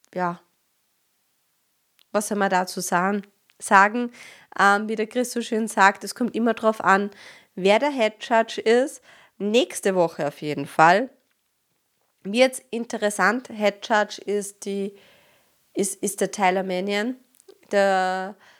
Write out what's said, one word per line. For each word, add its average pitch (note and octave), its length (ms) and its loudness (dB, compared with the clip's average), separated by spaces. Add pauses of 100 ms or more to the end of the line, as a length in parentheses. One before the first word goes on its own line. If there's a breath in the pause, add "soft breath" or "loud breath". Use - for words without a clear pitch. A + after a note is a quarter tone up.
(140)
ja. F3 260 -6 (1700)
Was G#3+ 160 -2
soll G#3 100 -4
man G3+ 120 0
dazu F#3 300 -2
sagen? F#3+ 420 -2 (360)
Sagen, G#3+ 540 4 (460 loud breath)
ähm, G3+ 300 4
wie A3 80 -4
der G#3+ 100 -4
Chris A#3+ 260 -4
so A#3+ 80 -6
schön A3 280 -4
sagt, G3+ 360 4
es G3+ 100 -10
kommt G#3+ 220 -4
immer A3+ 180 0
drauf A3 280 -2
an, G3 280 2 (440 loud breath)
wer G3 240 2
der C#4+ 120 -2
Head A3 300 -2
Judge A3+ 400 -2
ist. B3 420 0 (360 soft breath)
Nächste G#3 560 0
Woche E3 340 0
auf - 140 -14
jeden C#3+ 240 -6
Fall. F#3 420 4 (1120)
Wird's B3 480 2
interessant. G#3+ 800 -2
Head G#3 400 -4
Judge G#3 360 0
ist G3+ 400 -6
die, G3+ 300 -6 (800 soft breath)
ist, - 300 -4
ist G3+ 180 -6
der G3 100 -2
Tyler F#3+ 320 0
Mannion, G3+ 540 -4 (560)
der F#3+ 640 0 (240 soft breath)